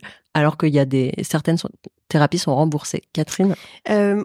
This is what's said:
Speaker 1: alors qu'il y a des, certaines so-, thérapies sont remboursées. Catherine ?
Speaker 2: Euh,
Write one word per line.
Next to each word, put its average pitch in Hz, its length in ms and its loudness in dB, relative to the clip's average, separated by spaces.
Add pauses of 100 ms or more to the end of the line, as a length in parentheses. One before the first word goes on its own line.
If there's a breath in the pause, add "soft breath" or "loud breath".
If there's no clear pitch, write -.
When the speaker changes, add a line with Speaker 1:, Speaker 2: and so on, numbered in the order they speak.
(340 loud breath)
Speaker 1:
alors 151 240 2
qu'il 156 160 0
y 143 60 4
a 139 60 4
des, 131 280 0 (100)
certaines 160 340 0
so-, - 120 -6 (400)
thérapies 151 300 2
sont 147 140 -2
remboursées. 151 500 -2 (100)
Catherine ? 185 420 0 (340 loud breath)
Speaker 2:
Euh, 208 360 2